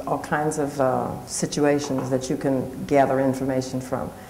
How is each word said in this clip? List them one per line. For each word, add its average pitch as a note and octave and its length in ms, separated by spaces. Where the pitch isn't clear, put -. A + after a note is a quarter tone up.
all D3 140
kinds D3+ 400
of, C#3 200
uh, B2+ 460
situations C#3+ 840
that C3 200
you D3 80
can C3+ 480
gather C3+ 340
information C3 640
from. - 300